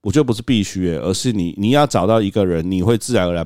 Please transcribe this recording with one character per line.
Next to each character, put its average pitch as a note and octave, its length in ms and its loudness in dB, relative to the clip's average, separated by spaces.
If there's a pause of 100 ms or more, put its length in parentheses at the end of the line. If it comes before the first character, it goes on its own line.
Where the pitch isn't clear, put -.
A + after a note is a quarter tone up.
我 G2+ 80 -2
觉 A2+ 100 4
得 - 20 4
不 B2 80 0
是 A2+ 100 -2
必 A2+ 220 0
须 F#2 280 -4
欸， D#2+ 80 -2
而 E2+ 140 -2
是 B2 200 -2
你， F2 240 -2
你 G#2 140 0
要 D3 140 4
找 F#2+ 220 0
到 A2+ 140 2
一 G2 80 -2
个 G2+ 160 0
人， F2 260 -2
你 F#2 100 0
会 A2+ 160 2
自 B2 160 -4
然 F#2 140 2
而 F2 60 -2
然 E2 120 -2